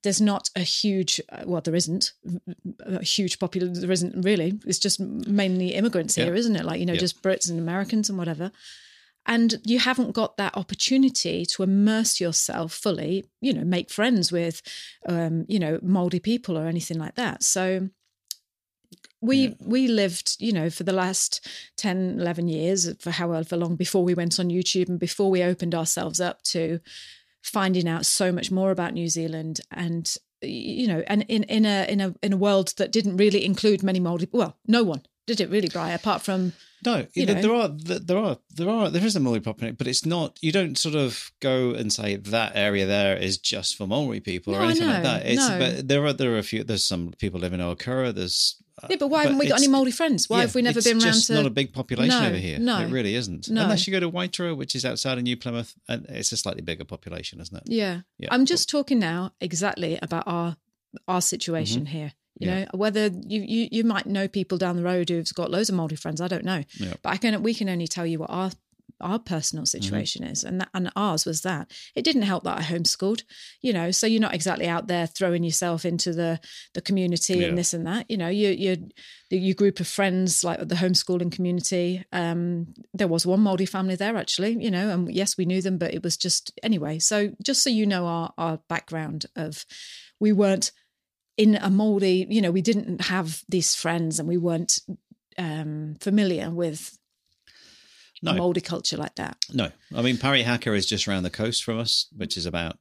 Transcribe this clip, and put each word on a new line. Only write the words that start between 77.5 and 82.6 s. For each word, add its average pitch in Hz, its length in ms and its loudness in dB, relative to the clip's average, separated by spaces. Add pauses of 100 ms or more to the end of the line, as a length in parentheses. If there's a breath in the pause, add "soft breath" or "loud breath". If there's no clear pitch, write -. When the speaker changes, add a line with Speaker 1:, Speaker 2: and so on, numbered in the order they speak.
Speaker 1:
this 175 200 0
and 165 120 -4
that. 202 240 -4
You 226 60 -2
know, 170 120 -2
you, 202 200 2
you, 185 400 0 (400 loud breath)
the, 185 100 0
your 185 160 2
group 202 240 4
of 170 80 -2
friends, 185 560 2
like, 170 240 -2
the 170 100 0
homeschooling 175 560 2
community, 180 720 0 (100)
um, 170 600 -2 (220)